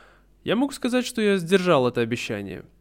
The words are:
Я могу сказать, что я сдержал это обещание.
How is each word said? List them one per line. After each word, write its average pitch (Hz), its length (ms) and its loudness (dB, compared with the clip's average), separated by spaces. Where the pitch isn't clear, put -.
Я 175 100 0
могу 269 160 0
сказать, 247 340 -2
что - 160 -6
я 202 140 2
сдержал 175 500 2
это 120 140 0
обещание. 113 640 -4